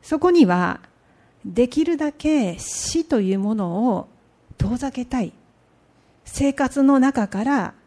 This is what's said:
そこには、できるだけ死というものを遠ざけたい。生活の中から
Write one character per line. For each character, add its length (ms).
そ 160
こ 120
に 160
は、 340
で 240
き 160
る 120
だ 160
け 460
死 460
と 160
い 140
う 40
も 160
の 400
を 140
遠 200
ざ 140
け 140
た 180
い。 100
生 280
活 300
の 160
中 300
か 160
ら 300